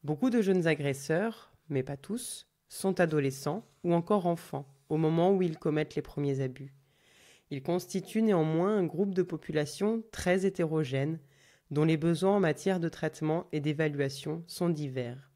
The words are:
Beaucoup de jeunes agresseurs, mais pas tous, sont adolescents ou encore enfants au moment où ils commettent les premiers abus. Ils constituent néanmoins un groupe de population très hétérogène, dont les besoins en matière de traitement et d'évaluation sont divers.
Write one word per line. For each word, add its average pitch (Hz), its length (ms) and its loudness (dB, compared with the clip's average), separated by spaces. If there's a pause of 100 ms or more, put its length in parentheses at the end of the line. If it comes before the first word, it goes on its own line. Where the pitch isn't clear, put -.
Beaucoup 151 280 0
de 233 100 4
jeunes 185 260 4
agresseurs, 156 840 -2 (160)
mais 135 140 0
pas 139 160 -8
tous, - 500 -10 (200)
sont 190 320 -2
adolescents 151 680 0 (160)
ou 175 80 2
encore 170 320 2
enfants 165 420 -4 (220)
au 156 80 0
moment 165 340 4
où 190 120 4
ils 160 160 0
commettent 151 360 -2
les 151 60 -2
premiers 143 400 -4
abus. 135 320 -6 (760)
Ils 135 120 -6
constituent 180 600 -2
néanmoins 185 560 4
un 185 60 2
groupe 190 280 -2
de 180 100 2
population 170 880 -2
très 185 360 2
hétérogène, 156 760 0 (500)
dont 147 140 2
les 160 140 4
besoins 170 380 2
en 202 40 4
matière 180 400 2
de 165 80 0
traitement 156 640 -2
et 151 80 -2
d'évaluation 151 880 -2
sont 175 240 0
divers. 131 640 -4